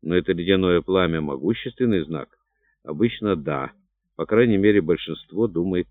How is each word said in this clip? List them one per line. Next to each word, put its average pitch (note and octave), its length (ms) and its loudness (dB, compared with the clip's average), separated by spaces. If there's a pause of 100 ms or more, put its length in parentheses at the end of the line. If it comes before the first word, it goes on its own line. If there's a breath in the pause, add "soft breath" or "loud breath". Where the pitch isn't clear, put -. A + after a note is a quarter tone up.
Но D#2+ 120 -4
это F2+ 180 0
ледяное F2 500 2
пламя – F2 380 0
могущественный F2+ 840 -2
знак?" D2+ 240 -8 (560)
"Обычно G#2 500 -2
да. C#2 380 -6 (420)
По E2 100 -4
крайней A2 320 4
мере, G#2 240 4
большинство E2 680 -4
думает F2+ 420 -2